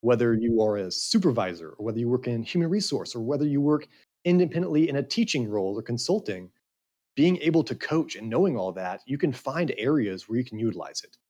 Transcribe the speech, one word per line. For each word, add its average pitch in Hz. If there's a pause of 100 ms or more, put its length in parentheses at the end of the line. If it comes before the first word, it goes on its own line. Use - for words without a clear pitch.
Whether 117
you 113
are 107
a 95
supervisor, 98
or 107
whether 110
you 117
work 123
in 117
human 165
resource, 170
or 117
whether 139
you 143
work 151 (380)
independently 170
in 139
a 143
teaching 139
role 104
or 113
consulting, 117 (640)
being 175
able 160
to 123
coach 160
and 107
knowing 139
all 92
that, 92
you 139
can 143
find 147
areas 110
where 113
you 123
can 110
utilize 87
it. - (140)